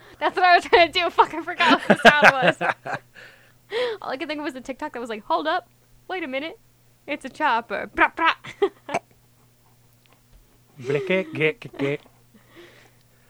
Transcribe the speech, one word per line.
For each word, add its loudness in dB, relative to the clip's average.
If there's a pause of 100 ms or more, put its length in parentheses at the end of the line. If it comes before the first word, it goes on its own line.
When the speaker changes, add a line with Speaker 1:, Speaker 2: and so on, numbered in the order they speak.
(180)
Speaker 1:
That's -4
what 0
I 6
was 0
trying 4
to -2
do. 0
Fuck, 2
I -8
forgot 2
what -
the 6
sound 8
was. -2 (960)
Speaker 2:
<laughs> -14
Speaker 1:
All -10
I -8
could -10
think -8
of -8
was -8
the -14
TikTok -12
that -12
was -12
like, -10
"Hold -2
up. -4 (380)
Wait -8
a -8
minute. -8 (480)
It's -10
a -12
chopper." -4
Prut, 0
prut. 0 (220)
<laughs> -4 (1800)
Speaker 2:
Blick -4
it, -2
get, -2
get, -16
get. -4 (1300)